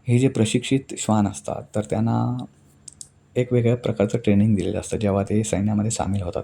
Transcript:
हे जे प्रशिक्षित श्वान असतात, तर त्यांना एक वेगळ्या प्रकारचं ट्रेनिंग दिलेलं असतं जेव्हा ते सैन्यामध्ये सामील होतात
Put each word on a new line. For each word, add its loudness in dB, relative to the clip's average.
हे 4
जे 4
प्रशिक्षित 0
श्वान 2
असतात, -8
तर 0
त्यांना -2
एक -2
वेगळ्या 4
प्रकारचं -2
ट्रेनिंग 4
दिलेलं -2
असतं -6
जेव्हा 0
ते 0
सैन्यामध्ये 0
सामील -4
होतात -6